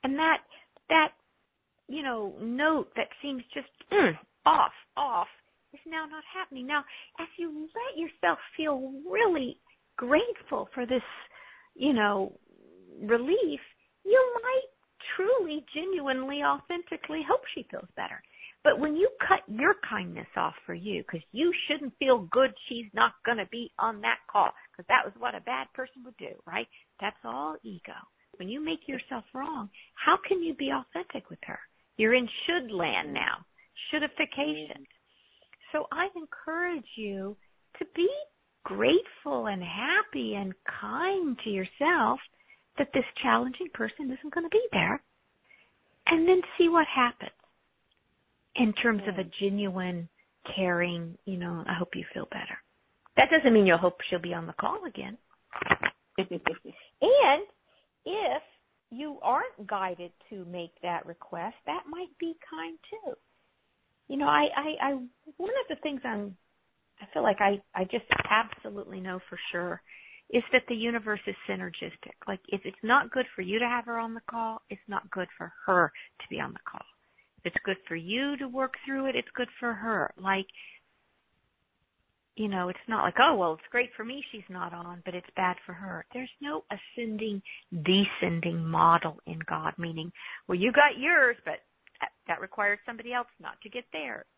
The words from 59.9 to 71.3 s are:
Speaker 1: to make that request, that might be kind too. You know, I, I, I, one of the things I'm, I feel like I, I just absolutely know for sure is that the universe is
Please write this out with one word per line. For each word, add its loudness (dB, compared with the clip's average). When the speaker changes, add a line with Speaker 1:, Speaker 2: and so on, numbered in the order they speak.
Speaker 1:
to -12
make -10
that -4
request, -10
that -6
might -10
be -6
kind -10
too. -10
You -4
know, 2
I, 6
I, -2
I, 0
one -4
of -2
the -6
things -4
I'm, -6
I -18
feel -2
like 2
I, 4
I -2
just -6
absolutely -2
know -6
for -12
sure -4
is 4
that 8
the -2
universe -2
is -6